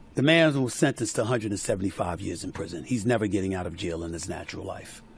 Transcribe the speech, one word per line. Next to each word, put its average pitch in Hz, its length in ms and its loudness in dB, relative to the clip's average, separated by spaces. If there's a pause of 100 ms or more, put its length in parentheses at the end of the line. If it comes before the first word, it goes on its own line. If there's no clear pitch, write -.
(160)
the 123 60 4
man 156 380 6
was 123 140 0
sentenced 131 400 2
to 123 80 2
a 104 40 0
hundred 110 260 0
and 98 80 -2
seventy-five 95 600 -2
years 90 220 -6
in 92 80 -6
prison. 82 320 -8
He's 117 240 -2
never 113 220 4
getting 95 260 0
out 90 100 -2
of 85 120 -6
jail 82 260 -4
in 82 100 -6
his 85 160 -6
natural 82 360 -8
life. - 380 -12 (160)